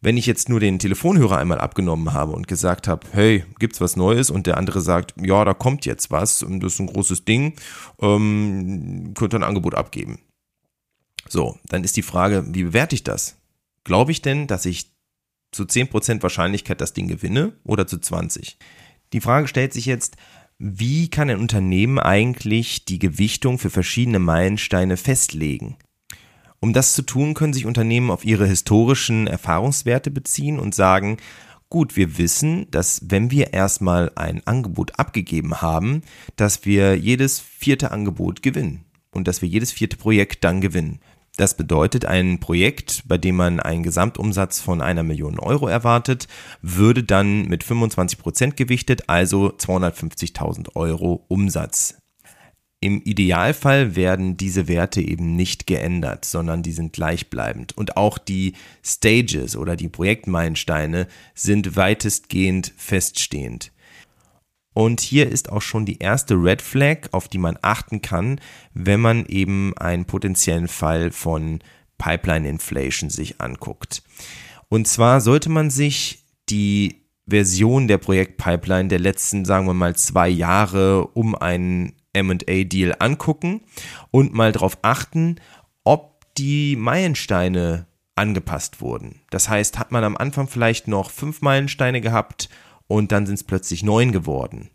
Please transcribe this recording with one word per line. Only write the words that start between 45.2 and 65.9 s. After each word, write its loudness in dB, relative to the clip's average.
Euro 0
erwartet, 0
würde 4
dann 2
mit -2
fünfundzwanzig 0
Prozent -2
gewichtet, 0
also 4
zweihundertfünfzigtausend -4
Euro -2
Umsatz. -2
Im 0
Idealfall 2
werden 0
diese -2
Werte 0
eben -2
nicht -2
geändert, -2
sondern -4
die -6
sind -6
gleichbleibend. -6
Und -4
auch 2
die -2
Stages 2
oder -4
die -6
Projektmeilensteine -2
sind 0
weitestgehend 0
feststehend. -4
Und 2
hier 2
ist -4
auch -4
schon -4
die -6